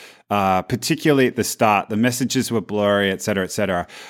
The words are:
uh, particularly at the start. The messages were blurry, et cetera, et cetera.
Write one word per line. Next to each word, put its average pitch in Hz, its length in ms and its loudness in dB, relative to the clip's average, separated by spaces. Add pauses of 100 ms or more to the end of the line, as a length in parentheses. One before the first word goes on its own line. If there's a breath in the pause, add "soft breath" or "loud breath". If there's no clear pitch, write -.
(300 loud breath)
uh, 95 340 2
particularly 135 640 0
at 117 100 -6
the 107 80 0
start. 107 420 2
The 110 80 -6
messages 120 560 0
were 113 80 0
blurry, 101 520 0
et 92 100 -6
cetera, 98 240 -2
et 90 60 -10
cetera. 95 360 -2 (220 loud breath)